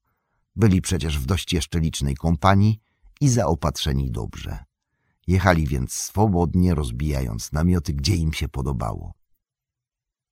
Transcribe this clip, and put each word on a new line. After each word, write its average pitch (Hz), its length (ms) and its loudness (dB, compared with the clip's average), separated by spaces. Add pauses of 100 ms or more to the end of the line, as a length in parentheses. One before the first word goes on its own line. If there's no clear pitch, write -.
(560)
Byli 92 260 4
przecież 76 360 -2
w 64 80 -6
dość 87 260 -2
jeszcze 82 280 -2
licznej 71 340 -2
kompanii 98 680 4 (400)
i 147 80 4
zaopatrzeni 78 840 0
dobrze. - 540 -10 (640)
Jechali 87 400 4
więc 64 260 -4
swobodnie, 90 840 2
rozbijając 65 800 -4
namioty, 82 420 0
gdzie 69 220 0
im 80 160 0
się 76 160 -6
podobało. 57 640 -6 (1160)